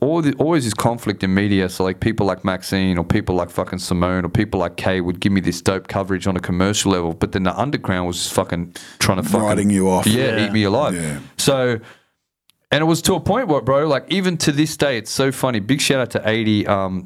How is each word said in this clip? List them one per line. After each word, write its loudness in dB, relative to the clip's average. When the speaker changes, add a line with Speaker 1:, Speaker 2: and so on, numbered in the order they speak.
Speaker 1:
all 2
the, 0
always 2
this -2
conflict -2
in 0
media. 2
So, -4
like, -2
people 0
like -2
Maxine 0
or 0
people 0
like 0
fucking -4
Simone 0
or -2
people 0
like -2
Kay -2
would -4
give 0
me 2
this -2
dope -2
coverage -4
on -2
a -2
commercial 0
level, 0
but -2
then -2
the -2
underground -2
was -4
just -6
fucking -2
trying 2
to -2
fucking 2
Speaker 2:
Writing 2
you 4
off. 2
Speaker 1:
Yeah, 2
Speaker 3:
Yeah. 0
Speaker 1:
eat -4
me 2
alive. 2
Speaker 2:
Yeah. -6
Speaker 1:
So, 0
and 2
it 2
was 2
to 2
a -2
point 0
where, 2
bro, 2
like, 0
even 0
to 0
this 0
day, 0
it's -10
so 2
funny. 0
Big 0
shout 2
out -2
to -2
eighty. 2
Um, 0